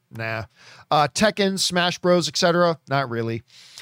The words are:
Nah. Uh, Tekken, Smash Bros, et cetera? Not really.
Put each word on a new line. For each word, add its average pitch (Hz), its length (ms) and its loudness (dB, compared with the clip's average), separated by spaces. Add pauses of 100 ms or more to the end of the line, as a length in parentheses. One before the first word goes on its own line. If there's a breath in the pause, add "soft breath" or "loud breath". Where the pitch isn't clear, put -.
(100)
Nah. 113 340 -8 (460 loud breath)
Uh, 147 180 4
Tekken, 196 500 0
Smash 180 400 -2
Bros, 175 300 2
et 139 80 -8
cetera? 170 420 2 (100)
Not 135 200 -2
really. 113 340 -4 (400 loud breath)